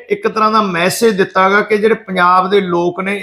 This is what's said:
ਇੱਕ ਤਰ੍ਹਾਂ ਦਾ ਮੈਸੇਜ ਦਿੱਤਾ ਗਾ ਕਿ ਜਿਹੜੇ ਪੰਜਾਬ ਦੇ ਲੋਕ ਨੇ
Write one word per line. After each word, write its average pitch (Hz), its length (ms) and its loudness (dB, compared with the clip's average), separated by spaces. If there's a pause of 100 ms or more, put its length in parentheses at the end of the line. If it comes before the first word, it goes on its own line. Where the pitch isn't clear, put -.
ਇੱਕ - 180 -4
ਤਰ੍ਹਾਂ 214 240 0
ਦਾ 220 100 0
ਮੈਸੇਜ 190 560 0
ਦਿੱਤਾ 190 320 2
ਗਾ 202 120 2
ਕਿ 208 160 0
ਜਿਹੜੇ 196 180 2
ਪੰਜਾਬ 185 540 0
ਦੇ 202 120 2
ਲੋਕ 175 400 -2
ਨੇ 196 220 -6